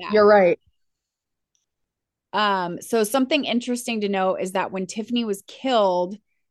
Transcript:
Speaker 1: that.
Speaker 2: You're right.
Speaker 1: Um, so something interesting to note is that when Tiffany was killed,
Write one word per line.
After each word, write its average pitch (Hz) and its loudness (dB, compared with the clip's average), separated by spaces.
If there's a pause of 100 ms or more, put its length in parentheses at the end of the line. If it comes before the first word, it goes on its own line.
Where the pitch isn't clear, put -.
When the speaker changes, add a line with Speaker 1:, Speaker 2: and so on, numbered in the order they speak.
Speaker 1:
that. 175 -12
Speaker 2:
You're 208 6
right. 202 6 (1700)
Speaker 1:
Um, 190 -2
so 226 0
something 262 0
interesting 240 -4
to 202 -2
note 190 0
is 185 -6
that 185 -2
when 190 -6
Tiffany 233 -6
was 202 -6
killed, 196 -2 (340)